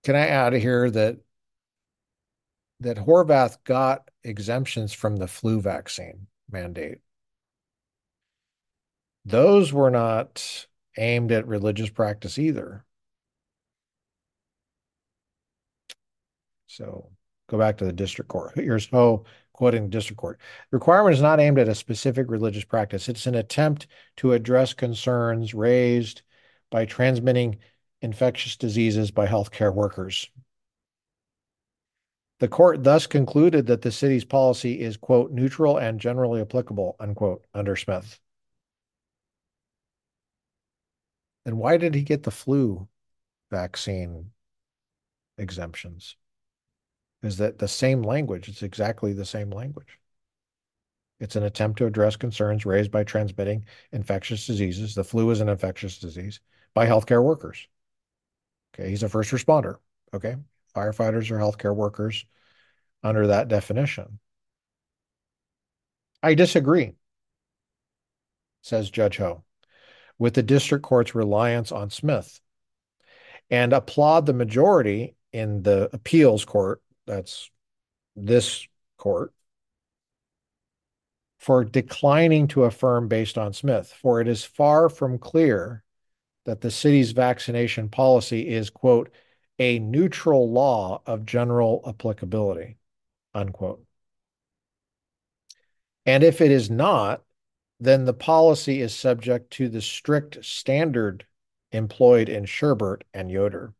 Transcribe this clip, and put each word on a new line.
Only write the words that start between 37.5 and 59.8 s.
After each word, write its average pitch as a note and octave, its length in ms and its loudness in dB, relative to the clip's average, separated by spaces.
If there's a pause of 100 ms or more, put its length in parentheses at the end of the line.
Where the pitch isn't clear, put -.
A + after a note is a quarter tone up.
under G2+ 200 -4
Smith. G2 440 -8 (3250)
Then A2+ 120 -6
why C#3 200 2
did E3 180 0
he C#3+ 80 0
get D3 180 -2
the - 80 -6
flu A#2 580 -2 (600)
vaccine F#2 800 -8 (1120)
exemptions? F2 800 -14 (1080)
Is G2+ 140 -8
that G#2 200 -4
the G2+ 100 -6
same C3 360 -2
language? A2+ 440 -6
It's G2+ 140 -16
exactly G#2 500 -6
the G2 140 -8
same G#2 240 -10
language. B2+ 500 -14 (1200)
"It's G#2+ 160 -12
an G#2 60 -2
attempt G#2 380 -4
to A#2+ 80 2
address G#2+ 280 0
concerns G#2+ 480 -4
raised G#2 280 0
by G#2+ 120 0
transmitting G#2 640 -4 (260)
infectious G#2+ 540 -8
diseases." G2+ 480 -4
The G2 100 -6
flu A2+ 280 -2
is G#2+ 100 -2
an G#2 80 0
infectious F#2+ 480 -6
disease F2+ 440 -14 (340)
by A2+ 100 4
healthcare A#2 380 4
workers. D3+ 440 -4 (1080)
Okay, F#2 160 -8
he's G2+ 100 -6
a G#2+ 80 -4
first G#2+ 220 -4
responder. C3 480 0 (340)